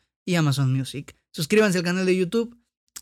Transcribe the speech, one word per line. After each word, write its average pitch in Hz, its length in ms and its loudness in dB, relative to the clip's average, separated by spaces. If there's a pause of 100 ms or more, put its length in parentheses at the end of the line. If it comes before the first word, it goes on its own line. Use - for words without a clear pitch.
(240)
y 180 120 -2
Amazon 139 360 2
Music. 135 440 -6 (160)
Suscríbanse 196 460 2
al 170 60 -2
canal 180 220 -2
de 185 100 2
YouTube, 226 420 -2 (440)